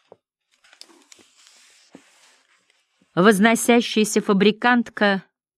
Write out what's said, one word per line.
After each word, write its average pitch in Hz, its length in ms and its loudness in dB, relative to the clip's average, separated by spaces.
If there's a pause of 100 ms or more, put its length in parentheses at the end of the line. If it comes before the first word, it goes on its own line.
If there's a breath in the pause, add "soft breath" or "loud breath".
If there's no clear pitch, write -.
(3250)
Возносящаяся 220 1080 0
фабрикантка 208 1040 -2 (340)